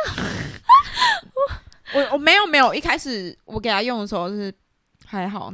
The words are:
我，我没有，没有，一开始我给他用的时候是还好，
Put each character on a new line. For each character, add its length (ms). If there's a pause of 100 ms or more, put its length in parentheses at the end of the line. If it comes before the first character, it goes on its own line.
(2000)
我， 160
我 60
没 180
有， 100
没 120
有， 160
一 80
开 160
始 360 (120)
我 120
给 120
他 120
用 200
的 40
时 80
候 140
是 260 (520)
还 220
好， 260